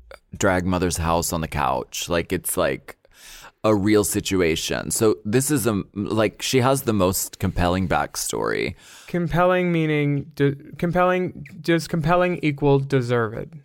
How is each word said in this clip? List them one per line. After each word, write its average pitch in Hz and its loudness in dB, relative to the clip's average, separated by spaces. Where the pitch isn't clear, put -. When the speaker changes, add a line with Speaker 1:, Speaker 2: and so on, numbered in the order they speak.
Speaker 1:
drag 92 2
mother's 90 0
house 85 0
on 85 -4
the 80 -4
couch. 65 -4
Like, 85 -2
it's, - -4
like, 73 -2
a 110 4
real 104 4
situation. 85 0
So - 2
this 131 0
is 117 0
a, 101 0
like, 104 -2
she 127 2
has 135 2
the 120 0
most 95 0
compelling 90 0
backstory. 57 -2
Speaker 2:
Compelling 180 0
meaning, 147 0
de-, 139 2
compelling, 180 0
does 165 0
compelling 175 2
equal 143 2
deserved, 123 -2